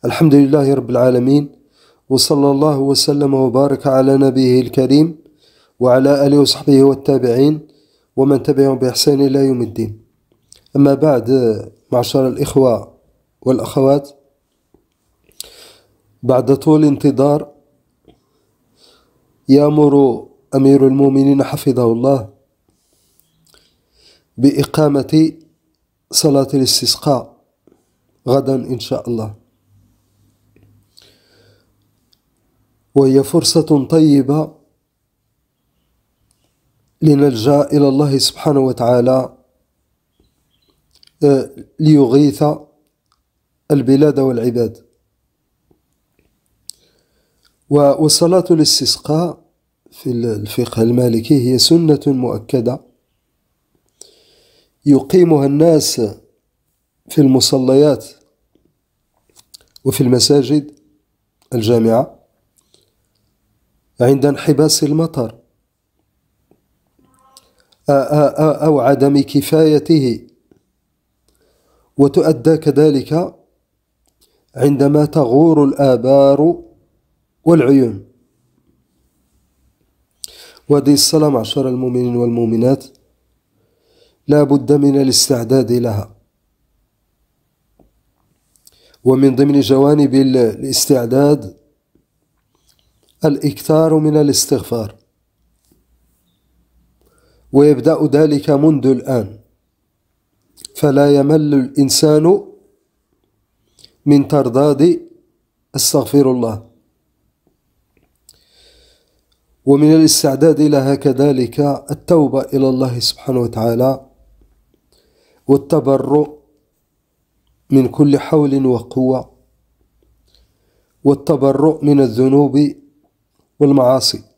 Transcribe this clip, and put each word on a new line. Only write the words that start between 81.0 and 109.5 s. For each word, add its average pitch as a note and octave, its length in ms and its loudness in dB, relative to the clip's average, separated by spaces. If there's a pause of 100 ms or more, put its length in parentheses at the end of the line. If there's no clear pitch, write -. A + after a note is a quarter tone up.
معشر C3 400 -4
المؤمنين B2 460 -4
والمؤمنات، A#2 720 -2 (1400)
لا D3 160 2
بد C3+ 280 -2
من C#3+ 300 2
الاستعداد B2 720 -2
لها، A#2 440 -4 (3000)
ومن C3 320 2
ضمن C#3 260 0
جوانب C#3 540 2
ال-، C3 220 2
الاستعداد B2+ 1200 -2 (1700)
الإكثار D#3 760 0
من D#3 180 0
الاستغفار، B2+ 800 -4 (2500)
ويبدأ D3 520 2
ذلك D3 440 0
منذ C#3+ 380 0
الآن، B2 520 -4 (1400)
فلا C#3+ 400 2
يمل D3 380 0
الإنسان D3+ 920 0 (1600)
من C#3+ 220 2
ترداد D3 720 0 (720)
"أستغفر C3+ 560 0
الله". A2+ 380 -6 (3000)